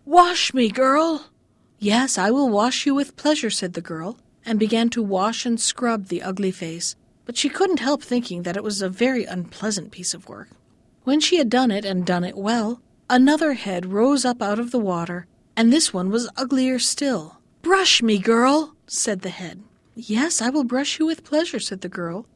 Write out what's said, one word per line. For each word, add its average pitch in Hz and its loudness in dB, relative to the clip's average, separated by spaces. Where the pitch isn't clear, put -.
"Wash 349 4
me, 240 4
girl!" 277 2
"Yes, 226 2
I 196 2
will 269 2
wash 220 2
you 277 2
with 277 -2
pleasure," 302 0
said 180 -6
the 170 -8
girl, 170 -10
and 226 0
began 226 2
to 233 -2
wash 196 -2
and 233 -2
scrub 226 -2
the - -6
ugly 190 -2
face, 170 -8
but 240 -12
she - 0
couldn't 370 0
help 277 0
thinking 214 -4
that 175 -4
it 202 -6
was 202 -4
a 190 -2
very 240 0
unpleasant 185 -6
piece - -8
of - -18
work. - -16
When 285 2
she 349 2
had 269 2
done 247 4
it, 202 -4
and 185 -2
done 180 0
it 185 -8
well, 220 -2
another 285 4
head 185 -6
rose 247 2
up 247 -2
out 208 -2
of 240 -6
the 247 -2
water, 175 -4
and 226 6
this 320 4
one 185 -2
was 233 -2
uglier 262 0
still. 233 -4
"Brush 359 4
me, 214 4
girl," 254 2
said - -4
the - -8
head. 180 -14
"Yes, 233 -2
I 233 0
will 285 2
brush 254 -2
you 311 2
with 320 -4
pleasure," 302 -2
said 190 -8
the 180 -8
girl, 180 -8